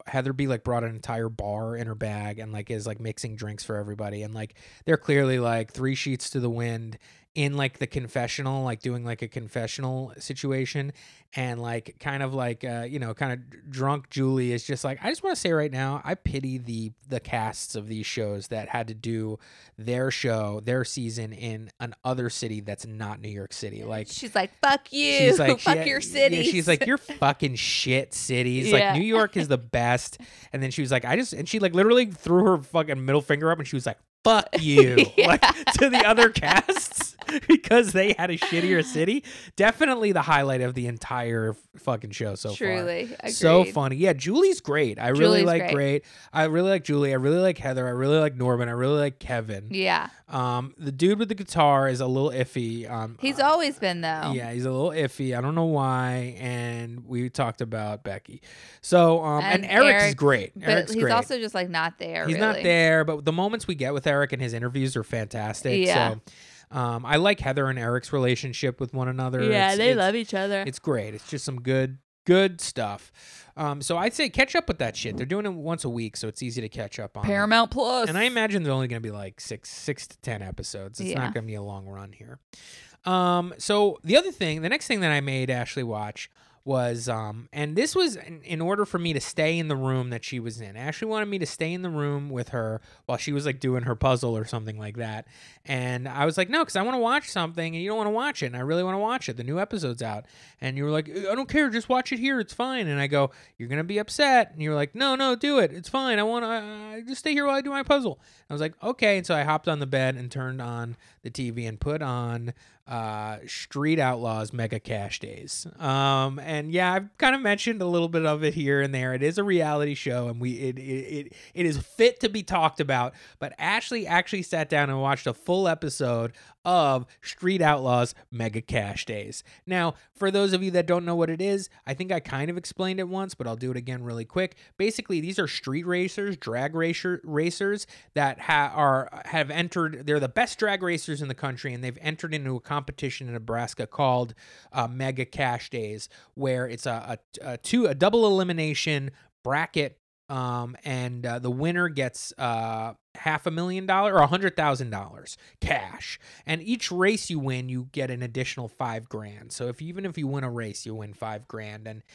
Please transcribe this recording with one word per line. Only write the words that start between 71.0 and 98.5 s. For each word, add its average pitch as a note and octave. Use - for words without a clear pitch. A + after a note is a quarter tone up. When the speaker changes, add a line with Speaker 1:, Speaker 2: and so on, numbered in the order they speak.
Speaker 1:
It's -
just C#3
some B2+
good, C3
good F#3
stuff. G2+
Um, D3
so E3+
I'd G#3
say D4
catch C4+
up E4+
with E3
that A2+
shit. G#2+
They're B2+
doing G3
it F#3+
once E3
a C3
week, A2+
so A#2
it's -
easy B2
to A2
catch -
up G#2
on. G#2
Speaker 2:
Paramount G#3+
Plus. A#3+
Speaker 1:
And E3
I G#3
imagine A3
there's C#3+
only C3
gonna A#2
be, A2
like, G2+
six, -
six -
to -
ten G#2+
episodes. G2
It's F#3
Speaker 2:
Yeah. E3
Speaker 1:
not B2+
gonna A2
be A2
a G#2
long G2
run G2
here. A2+
Um, F3+
so G#3
the F#3+
other F4+
thing, D#3+
the E3
next D4
thing G#3+
that E3
I C#3+
made C3
Ashley B2
watch G#2+
was, B2
um, A2
and D3+
this C4
was F4
in, E3
in E3
order G3+
for F#3+
me E3+
to C#3+
stay D#3+
in D#3+
the D3+
room C3
that A#2
she B2+
was A2+
in. G2+
Ashley D3
wanted A3
me G3+
to E3+
stay E3
in F3+
the F3+
room C#3+
with B2
her A2
while B2
she C#3+
was, C#3+
like, C3+
doing B2+
her B2
puzzle B2
or A2
something A2
like G#2+
that. A2+
And B2+
I C3+
was D#3+
like, F#3
"No, D#4
'cause -
I F#3+
wanna B3
watch A#3+
something E3
and E3+
you G3
don't G#3+
wanna G#3
watch B3+
it. -
And B2